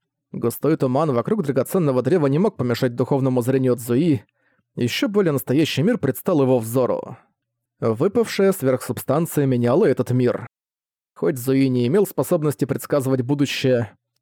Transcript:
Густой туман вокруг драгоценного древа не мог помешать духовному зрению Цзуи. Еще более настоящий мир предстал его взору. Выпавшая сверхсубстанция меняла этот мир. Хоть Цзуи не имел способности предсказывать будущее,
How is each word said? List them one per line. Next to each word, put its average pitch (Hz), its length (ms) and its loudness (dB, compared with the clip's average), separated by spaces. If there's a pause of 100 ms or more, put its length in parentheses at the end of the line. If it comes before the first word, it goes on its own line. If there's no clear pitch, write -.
(320)
Густой 139 440 -2
туман 143 360 0
вокруг 147 320 -2
драгоценного 139 580 0
древа 147 240 2
не 139 140 2
мог 220 160 0
помешать 120 400 -2
духовному 131 440 0
зрению 127 360 2
Цзуи. 123 480 0 (500)
Еще 123 340 -2
более 202 220 0
настоящий 139 540 0
мир 226 140 2
предстал 143 440 0
его 131 160 4
взору. 117 580 -2 (600)
Выпавшая 196 720 0
сверхсубстанция 139 960 -2
меняла 123 380 2
этот 127 260 0
мир. 123 380 0 (640)
Хоть 165 220 -2
Цзуи 135 320 0
не 123 180 0
имел 143 180 2
способности 151 600 -2
предсказывать 131 580 -2
будущее, 127 760 0 (260)